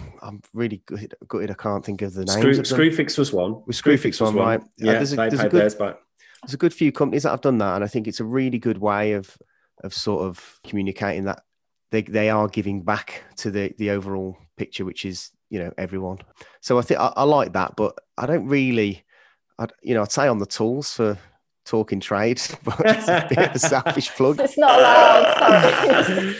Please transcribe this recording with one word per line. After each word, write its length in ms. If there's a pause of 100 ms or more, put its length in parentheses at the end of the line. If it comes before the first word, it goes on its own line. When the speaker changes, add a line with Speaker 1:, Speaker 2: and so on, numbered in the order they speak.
(200)
Speaker 1:
I'm 220 (100)
really 320
gutted, 300 (120)
gutted 240
I 40
can't 300
think 180
of 100
the 120
names 80
Speaker 2:
Screw-, 180
Speaker 1:
of 60
them. 80
Speaker 2:
Screwfix 520
was 160
one. 340
Speaker 1:
Was 140
Screwfix 200
Speaker 2:
Screwfix 200
was 0
Speaker 1:
one, 140
Speaker 2:
one. 120
Speaker 1:
right? 140
Uh, 40 (140)
Speaker 2:
Yeah, 160
Speaker 1:
there's 180
a, 40
Speaker 2:
they 140
Speaker 1:
there's 100
a 40
Speaker 2:
paid 80
Speaker 1:
good, 100
Speaker 2:
theirs 120
back. 220 (460)
Speaker 1:
there's 120
a 40
good 160
few 180
companies 300
that 80
have 100
done 180
that, 180
and 80
I 20
think 220
it's 120
a 40
really 340
good 200
way 340
of, 220 (500)
of 100
sort 320
of 380
communicating 600
that 200 (480)
they, 100
they 280
are 180
giving 340
back 400 (140)
to 140
the, 280
the 120
overall 460 (220)
picture, 260
which 220
is, 240 (200)
you 100
know, 180
everyone. 400 (420)
So 180
I 40
think 180
I, 160
I 60
like 320
that, 220
but 200 (220)
I 80
don't 220
really, 560 (520)
I, 120 (140)
you 120
know, 80
I'd 100
say 140
On 120
the 80
Tools 460
for 240 (480)
talking 360
trade, 420 (100)
<laughs> 120
but 160
it's 280
a 200
bit 100
of 160
a 60
selfish 560
plug. 240
Speaker 3:
It's 180
not 220
allowed, 1200
sorry. 340